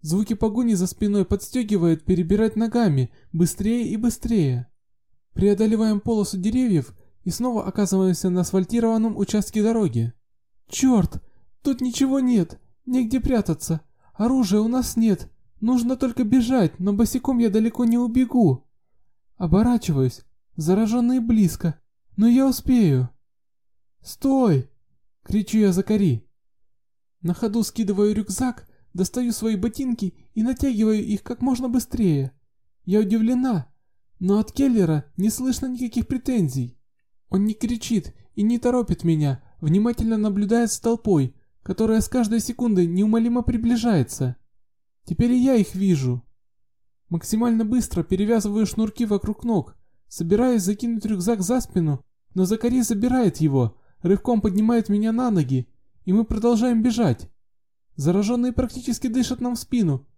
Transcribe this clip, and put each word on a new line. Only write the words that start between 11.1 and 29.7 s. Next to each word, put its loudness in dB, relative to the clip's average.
Тут -2
ничего 0
нет, 0
негде 0
прятаться. -2
Оружия 2
у 0
нас -2
нет. 0
Нужно 0
только -2
бежать, 2
но 0
босиком 0
я 2
далеко 0
не 2
убегу". 2
Оборачиваюсь. 0
Зараженные 0
близко, 0
но 4
я 4
успею. 2
"Стой!" 0
кричу -2
я 4
Закари. 0
На -2
ходу -2
скидываю 0
рюкзак, -4
достаю -2
свои -2
ботинки -4